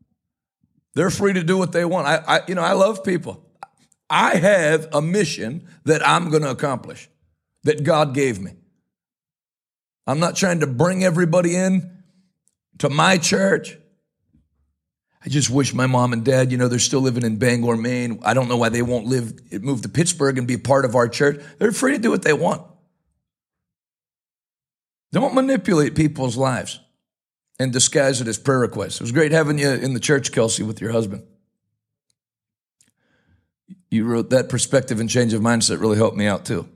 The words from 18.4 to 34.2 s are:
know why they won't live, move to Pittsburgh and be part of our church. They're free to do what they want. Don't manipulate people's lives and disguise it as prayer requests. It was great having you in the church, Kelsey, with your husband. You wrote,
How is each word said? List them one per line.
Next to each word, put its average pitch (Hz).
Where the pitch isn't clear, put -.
know 123
why 117
they 120
won't 120
live, 117
move 127
to 101
Pittsburgh 139
and 123
be 120
part 135
of 120
our 120
church. 147
They're 214
free 262
to 294
do 220
what -
they 156
want. 151
Don't 240
manipulate 226
people's 139
lives 127
and 131
disguise 135
it 123
as 113
prayer 135
requests. 104
It -
was 117
great 147
having 151
you 143
in 127
the 117
church, 135
Kelsey, 113
with 110
your 113
husband. 113
You 110
wrote, 117